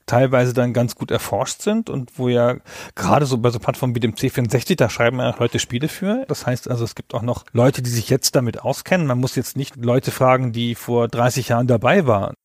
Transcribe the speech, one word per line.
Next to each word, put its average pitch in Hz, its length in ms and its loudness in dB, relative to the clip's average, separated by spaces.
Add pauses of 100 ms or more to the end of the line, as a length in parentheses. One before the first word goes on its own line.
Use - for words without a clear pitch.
teilweise 127 480 4
dann 123 180 2
ganz 120 220 0
gut - 160 -8
erforscht - 500 -4
sind 220 300 -2
und 127 260 -8
wo 123 120 0
ja 123 260 2 (400)
gerade 120 320 2
so 127 100 0
bei 120 140 2
so 113 80 -4
Plattformen 127 340 -2
wie 120 60 -2
dem 113 160 0
C 131 160 -2
vierundsechzig, 127 460 0
da 120 120 4
schreiben 123 300 0
ja 123 100 0
auch - 100 -4
Leute 120 200 0
Spiele 127 280 -4
für. 214 400 -4
Das - 200 -6
heißt - 200 -2
also, 120 160 -2
es 113 120 -6
gibt - 180 -14
auch 117 80 -4
noch 120 300 -4
Leute, 123 320 4
die 120 80 -4
sich 117 180 -2
jetzt - 260 0
damit 123 280 -2
auskennen. 165 420 0
Man 123 140 0
muss 127 160 -2
jetzt - 200 -6
nicht 135 200 -6
Leute 120 340 0
fragen, 131 420 2
die 117 220 -2
vor 120 360 0
dreißig 123 400 0
Jahren 120 180 0
dabei 123 400 4
waren, 101 260 2 (120)